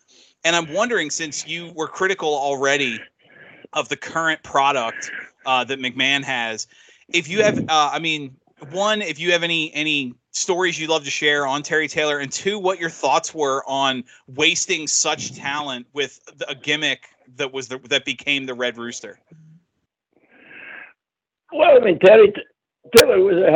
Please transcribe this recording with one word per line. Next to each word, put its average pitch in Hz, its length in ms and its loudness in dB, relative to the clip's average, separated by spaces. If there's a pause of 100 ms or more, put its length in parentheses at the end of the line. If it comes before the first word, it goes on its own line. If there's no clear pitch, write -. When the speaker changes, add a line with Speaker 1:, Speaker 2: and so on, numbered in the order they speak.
(440)
Speaker 1:
And 170 120 2
I'm 165 180 -2
wondering, 190 380 -2
since 151 360 -8
you 170 280 -12
were 156 120 -6
critical 185 460 -2
already 139 640 0 (760)
of 151 160 -4
the - 80 -6
current 160 460 -4
product, 139 680 0 (340)
uh, 127 200 0
that 135 140 -6
McMahon 131 440 -2
has, 117 440 -6 (420)
if 170 180 -2
you 202 160 0
have, 208 160 0
uh, 151 340 0
I 151 60 -4
mean, 151 360 -6 (360)
one, 208 300 -2
if 156 180 -8
you 175 120 -2
have 170 120 2
any, 165 300 -4
any 147 400 -4 (180)
stories 175 480 -2
you'd 156 100 -6
love 160 140 0
to 139 60 -10
share 147 380 0
on 139 160 -4
Terry 156 240 -2
Taylor, 147 320 -2
and 131 120 -8
two, 208 280 -6
what 185 200 -2
your 165 100 -4
thoughts 156 440 -2
were 139 340 -2
on 135 360 -2 (240)
wasting 156 600 -2
such 151 460 -4
talent 139 600 -8
with 139 300 -8 (140)
the, 151 120 -10
a 139 60 -10
gimmick 147 540 -4 (260)
that 135 160 -6
was 131 160 -10
the, 127 120 -10 (100)
that 135 160 0
became 139 400 -4
the 131 80 -6
Red 120 240 -4
Rooster. 117 420 -12 (2250)
Speaker 2:
Well, 311 240 8
I 247 80 8
mean, 175 160 2
Terry 208 320 10
T-, - 100 -10 (540)
Taylor 214 260 8
was 190 160 4
a 175 180 4